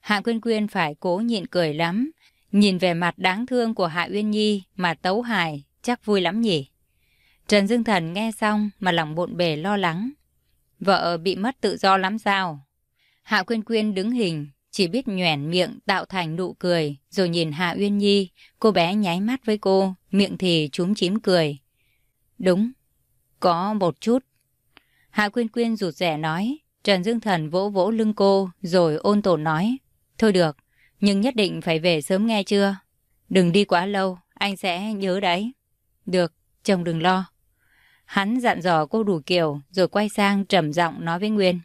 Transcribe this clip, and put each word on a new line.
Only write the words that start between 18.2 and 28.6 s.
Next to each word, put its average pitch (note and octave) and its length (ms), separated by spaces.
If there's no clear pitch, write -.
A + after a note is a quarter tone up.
cô A3 120
bé F3+ 240
nháy F#3+ 260
mắt A#3 260
với G#3+ 120
cô, F#3+ 360
miệng G3 280
thì E3 340
chúm F#3 220
chím G3 260
cười. D#3+ 380
"Đúng, F#3 320
có F3+ 340
một F3+ 260
chút." A#3 180
Hạ G#3 180
Quyên A#3 200
Quyên A#3 280
rụt F3+ 180
rè E3 220
nói. E3+ 420
Trần F#3 200
Dương A3+ 160
Thần E3 300
vỗ F#3+ 180
vỗ F#3+ 220
lưng A3 240
cô, G3 360